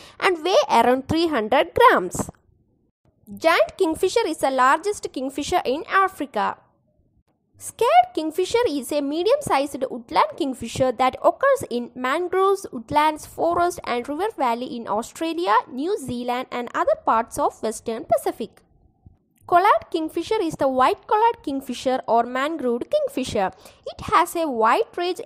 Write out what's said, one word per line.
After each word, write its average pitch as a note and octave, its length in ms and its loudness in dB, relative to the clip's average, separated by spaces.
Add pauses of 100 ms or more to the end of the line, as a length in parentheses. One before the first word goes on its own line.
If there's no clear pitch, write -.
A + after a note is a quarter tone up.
(200)
and E4+ 240 0
weigh F#4 140 2 (120)
around A#3+ 380 2
three E4 200 0
hundred C4+ 460 0
grams. A4 560 4 (1040)
Giant F4 440 2
kingfisher F#4+ 500 0
is D#4+ 120 -4
the C#4 120 2
largest D#4 600 2
kingfisher C#4+ 500 -4
in C#4 240 -4
Africa. E4 720 -2 (1000)
Scared F5 560 2
kingfisher F4+ 540 -2
is C#4+ 240 -4
a D4 100 0
medium-sized D4+ 880 0
woodland D4+ 460 -2
kingfisher B3+ 560 -2
that B3+ 320 0
occurs B4+ 460 2
in A#3+ 260 -6
mangroves, F4+ 800 0
woodlands, D4+ 520 0
forest E4+ 600 -2
and A#3+ 240 -4
river D#4 280 -4
valley A#3+ 380 -2
in A#3 120 -10
Australia, E4 680 -2 (160)
New D#4+ 260 -4
Zealand B3 540 -6
and A#3+ 220 -6
other F4 220 0 (100)
parts A#3 340 0
of D4+ 240 -2
Western A3+ 400 -6
Pacific. - 600 -4 (840)
Collared G4+ 420 4
kingfisher E4+ 500 -2
is E4 180 -2
the C#4+ 100 0
white-collared G4+ 720 0
kingfisher C4 680 -4
or A#3 140 4
mangrove B3+ 640 -2
kingfisher. C4 640 -2 (320)
It - 180 -12
has F4 340 0
a E4 120 -2
wide A#3+ 480 0
range F4+ 300 -4